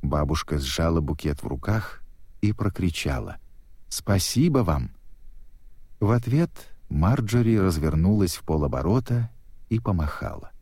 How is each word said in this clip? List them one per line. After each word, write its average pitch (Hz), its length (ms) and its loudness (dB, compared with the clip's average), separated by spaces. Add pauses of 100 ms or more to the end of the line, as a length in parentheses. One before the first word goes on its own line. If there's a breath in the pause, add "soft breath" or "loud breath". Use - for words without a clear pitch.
Бабушка 76 560 0
сжала 82 420 2
букет 73 420 -2
в - 40 -6
руках 98 560 -4 (380)
и 104 120 2
прокричала: 80 840 -2 (520)
"Спасибо 131 720 2
вам!" 80 320 0 (1080)
В 101 120 2
ответ 120 400 2 (380)
Марджори 110 720 4
развернулась 85 760 4
в - 60 -14
полоборота 82 880 0 (400)
и 113 100 0
помахала. - 720 -2 (120)